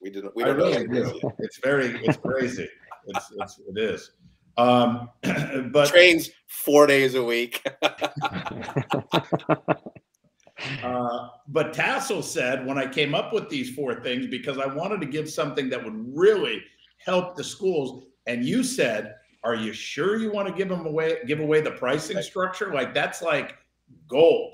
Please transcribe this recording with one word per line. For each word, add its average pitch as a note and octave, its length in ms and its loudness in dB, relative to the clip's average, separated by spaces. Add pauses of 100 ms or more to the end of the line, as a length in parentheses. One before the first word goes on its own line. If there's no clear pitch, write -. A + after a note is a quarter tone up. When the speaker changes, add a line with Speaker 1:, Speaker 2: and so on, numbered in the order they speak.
Speaker 1:
We G2 100 -12
didn't, G2 260 -10
we A#2+ 80 -2
Speaker 2:
I - 40 2
Speaker 1:
don't C#3 100 2
know E3 80 4
Speaker 2:
really - 200 2
Speaker 1:
what A#2+ 100 -2
it B2 60 2
is - 100 -2
Speaker 2:
do. - 120 -12
Speaker 1:
yet. C3+ 160 -4
Speaker 2:
It's - 180 -8
very, C3+ 280 2 (180)
it's D3 140 4
crazy. B2 500 -2 (400)
It's, - 280 -8
it's, G2+ 240 -10 (140)
it - 80 -10
is. G2 300 -4 (440)
Um, A#2+ 540 4 (120)
<clears throat> C#3+ 500 -4
but C#3+ 160 6
Speaker 1:
Trains F3 420 8 (160)
four D3 400 6
days C3+ 300 4
a B2 80 2
week. A#2 420 -2 (160)
<laughs> D3+ 80 2 (3000)
Speaker 2:
Uh, B2 440 -4 (200)
but D3+ 240 0
Tassel G3 500 -2
said, B2+ 440 -2
when C#3 100 -4
I C3 100 -2
came D3 280 0
up G#3 180 -2
with G3 160 -2
these B2+ 260 -6
four C3 280 -4
things, B2+ 240 -4
because C3 320 -6
I C#3 80 -2
wanted F3 340 -4
to D3+ 60 -4
give D3 240 -6
something D3 400 -4
that A#2+ 120 -4
would A2 120 -10 (200)
really D#3 480 4 (360)
help F3+ 360 -2
the C#3+ 100 -8
schools. D#3 600 -4 (220)
And A#2+ 180 -2
you G#3 180 2
said, A2 520 -2 (280)
"Are A#2 120 0
you A2 180 -4
sure F#3 460 -2
you A3 120 -2
wanna G3 220 -4
give F#3+ 160 -4
them F3 160 -4
away, D#3+ 420 -2
give D3+ 140 -2
away D#3 220 4
the C3+ 80 -2
pricing D3+ 460 -2
Speaker 1:
Right. - 80 -4
Speaker 2:
structure? F#3 500 -4
Like, B2+ 180 -2
that's C#3 300 -2
like D#3 340 -2 (500)
gold. C#3 480 6